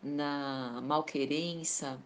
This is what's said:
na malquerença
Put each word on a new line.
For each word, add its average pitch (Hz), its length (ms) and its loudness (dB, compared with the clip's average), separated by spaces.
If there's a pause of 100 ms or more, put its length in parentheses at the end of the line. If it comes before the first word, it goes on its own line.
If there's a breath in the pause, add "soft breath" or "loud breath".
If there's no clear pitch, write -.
na 139 800 0
malquerença 151 1200 0